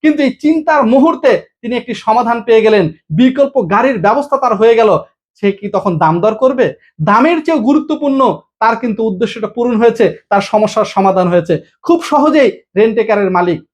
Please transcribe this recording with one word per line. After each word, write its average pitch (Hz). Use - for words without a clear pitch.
কিন্তু 302
এই 262
চিন্তার 302
মুহূর্তে 269
তিনি 240
একটি 240
সমাধান 233
পেয়ে 226
গেলেন, 208
বিকল্প 262
গাড়ির 233
ব্যবস্থা 269
তার 247
হয়ে 226
গেল। 220
সে 202
কি 196
তখন 185
দাম 165
দর 214
করবে? 254
দামের 277
চেয়েও 320
গুরুত্বপূর্ণ 269
তার 226
কিন্তু 226
উদ্দেশ্যটা 214
পূরণ 240
হয়েছে, 220
তার 202
সমস্যার 214
সমাধান 190
হয়েছে। 175
খুব 339
সহজেই 294
রেন্ট 220
এ 226
কারের 202
মালিক 175